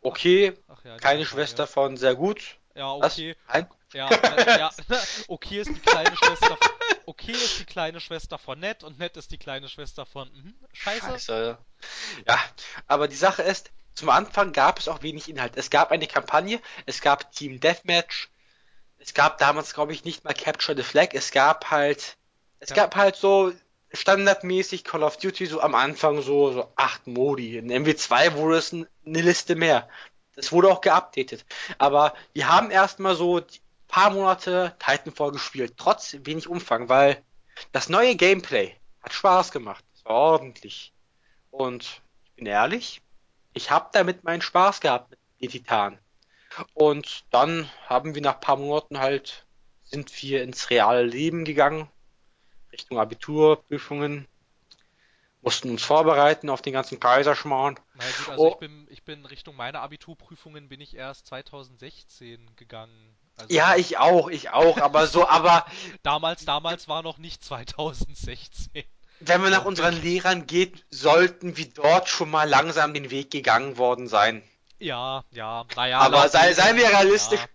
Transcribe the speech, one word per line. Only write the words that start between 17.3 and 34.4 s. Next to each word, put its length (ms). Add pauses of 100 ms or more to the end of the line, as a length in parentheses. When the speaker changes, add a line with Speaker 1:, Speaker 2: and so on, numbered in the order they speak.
Speaker 1:
Team 260
Deathmatch, 720 (680)
es 140
gab 260
damals, 360
glaub 160
ich, 140
nicht 200
mal 100
Capture 420
the 80
Flag, 280
es 200
gab 400
halt, 440 (440)
es 100
Speaker 2:
Ja. 60
Speaker 1:
gab 180
halt 220
so 360 (400)
standardmäßig 920
Call 180
of 140
Duty 300
so 140
am 140
Anfang 480
so, 300
so 240
acht 320
Modi. 500
In 120
M 160
W 100
zwei 380
wurde 240
es 140
n-, 140 (180)
eine 160
Liste 360
mehr. 320 (480)
Das 160
wurde 180
auch 100
geupdatet. 640 (340)
Aber 360 (200)
wir 140
haben 220
erstmal 460
so 240
die 180 (300)
paar 220
Monate 680